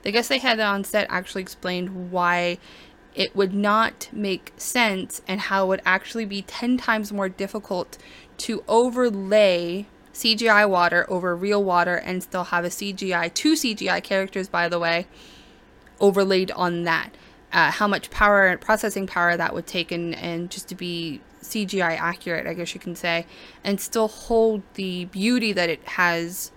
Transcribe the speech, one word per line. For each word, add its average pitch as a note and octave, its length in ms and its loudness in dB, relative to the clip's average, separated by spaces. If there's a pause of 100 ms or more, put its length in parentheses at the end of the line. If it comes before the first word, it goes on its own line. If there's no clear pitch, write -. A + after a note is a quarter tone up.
The G3+ 100 -4
guest A#3 180 0
they C4+ 80 0
had B3 200 0
on G3+ 260 0
set G#3 260 0
actually F#3 320 -6
explained F3+ 680 -6
why F3 480 2 (580)
it - 200 -2
would F#3+ 180 2
not G#3 580 0
make G3+ 440 -6
sense G3+ 720 -2
and G3 120 -4
how G3 240 0
it F#3 40 0
would F#3+ 160 0
actually F#3+ 400 0
be G3+ 180 -6
ten B3 340 -2
times A3 360 -2
more G3 160 -2
difficult F#3+ 680 -6 (420)
to - 280 -6
overlay G3+ 1200 4 (260)
C A3+ 220 -4
G A3+ 140 0
I G#3 160 8
water F3 440 4
over F3+ 280 -2
real G3+ 260 2
water F3 340 2
and F#3 260 -4
still F3+ 220 -6
have F3 200 -2
a F3 60 -4
C G3+ 220 -8
G F#3 220 -4
I, E3+ 140 0
two D#4 260 2
C A#3+ 200 0
G F#3+ 140 -4
I F3 120 2
characters, F#3+ 480 -2
by F3 200 0
the E3+ 120 -2
way, E3+ 260 0 (960)
overlaid F#3+ 520 4
on F3 320 -2
that. E3 300 -2 (380)
Uh, D#3+ 180 6
how G#3 160 0
much G3 240 0
power G3+ 380 6
and F3 120 0
processing G3+ 460 0
power F3 300 2
that E3+ 180 -2
would E3+ 140 -6
take F3 240 -4
and, E3+ 240 -4
and E3+ 340 -6
just - 160 -12
to F#3 80 -10
be E3+ 460 -8 (200)
C G#3+ 240 -4
G F#3+ 160 -2
I E3+ 140 2
accurate, E3 540 -4
I E3+ 60 -6
guess E3+ 200 -8
you F3+ 60 -14
can E3+ 160 -10
say, E3+ 300 -2 (360)
and G3 180 -2
still A3 280 0
hold A3 540 0 (120)
the F3+ 300 -6
beauty G#3+ 480 0
that F3 160 0
it D#3 160 -4
has E3+ 720 -2